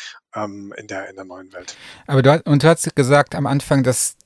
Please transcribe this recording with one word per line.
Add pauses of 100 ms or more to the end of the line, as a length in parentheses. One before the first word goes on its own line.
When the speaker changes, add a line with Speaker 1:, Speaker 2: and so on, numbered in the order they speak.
(340)
Speaker 1:
ähm,
in
der,
in
der
neuen
Welt. (300)
Speaker 2:
Aber
du
hast,
und
du
hast
gesagt
am
Anfang,
dass